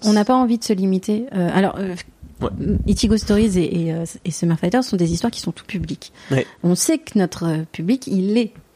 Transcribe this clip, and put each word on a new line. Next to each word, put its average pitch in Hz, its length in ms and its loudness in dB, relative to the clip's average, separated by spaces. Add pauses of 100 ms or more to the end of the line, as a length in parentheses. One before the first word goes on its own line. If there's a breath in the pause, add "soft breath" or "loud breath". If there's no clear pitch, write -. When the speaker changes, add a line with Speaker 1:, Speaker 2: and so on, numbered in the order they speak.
Speaker 1:
on 214 100 4
n'a 208 120 4
pas 254 100 2
envie 240 240 2
de - 40 -14
se 220 100 2
limiter. 190 600 0
Euh, 175 200 0
alors, 190 260 2
euh, 190 160 -6 (460)
Speaker 2:
Ouais. 120 80 -2 (380)
Speaker 1:
Ichigo 208 300 4
Stories 208 400 2
et, 170 300 0
et, 160 60 -2
euh, 165 120 -4 (200)
et 165 60 -6
Summer 165 280 0
Fighter 196 240 2
sont - 140 -4
des 170 160 2
histoires 233 180 -2
qui - 80 -10
sont - 140 -6
tout - 120 -18
public. - 460 -8 (180 loud breath)
Speaker 2:
Ouais. 131 160 2 (160 loud breath)
Speaker 1:
On 175 140 2
sait 311 240 2
que - 180 -2
notre, 180 280 0
euh, 160 260 0
public, 214 360 -2
il 196 300 0
est 226 140 0 (240)